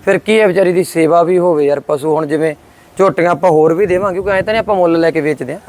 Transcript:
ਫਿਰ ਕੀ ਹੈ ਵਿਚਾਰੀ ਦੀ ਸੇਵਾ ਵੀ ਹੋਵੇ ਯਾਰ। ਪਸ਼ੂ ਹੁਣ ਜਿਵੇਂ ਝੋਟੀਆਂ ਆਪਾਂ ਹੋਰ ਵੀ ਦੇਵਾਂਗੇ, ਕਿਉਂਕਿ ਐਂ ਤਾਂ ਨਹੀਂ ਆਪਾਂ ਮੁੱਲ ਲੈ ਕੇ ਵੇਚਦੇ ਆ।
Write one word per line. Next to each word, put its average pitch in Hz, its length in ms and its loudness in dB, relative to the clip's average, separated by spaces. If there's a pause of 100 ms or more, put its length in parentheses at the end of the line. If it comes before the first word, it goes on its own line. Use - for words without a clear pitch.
ਫਿਰ 190 120 2
ਕੀ 220 220 0
ਹੈ 214 80 4
ਵਿਚਾਰੀ 180 260 0
ਦੀ 180 100 0
ਸੇਵਾ 165 400 2
ਵੀ 180 160 0
ਹੋਵੇ 165 260 2
ਯਾਰ। 143 140 0
ਪਸ਼ੂ 151 360 -4
ਹੁਣ 156 100 -2
ਜਿਵੇਂ 151 300 -2 (420)
ਝੋਟੀਆਂ 175 340 0
ਆਪਾਂ 175 180 0
ਹੋਰ 160 240 4
ਵੀ 196 120 0
ਦੇਵਾਂਗੇ, 180 280 -2
ਕਿਉਂਕਿ 190 180 -4
ਐਂ 190 120 0
ਤਾਂ 214 100 -4
ਨਹੀਂ 226 60 0
ਆਪਾਂ 208 160 -2
ਮੁੱਲ 170 240 2
ਲੈ 165 120 2
ਕੇ 156 100 -2
ਵੇਚਦੇ 143 320 -6
ਆ। 196 160 -12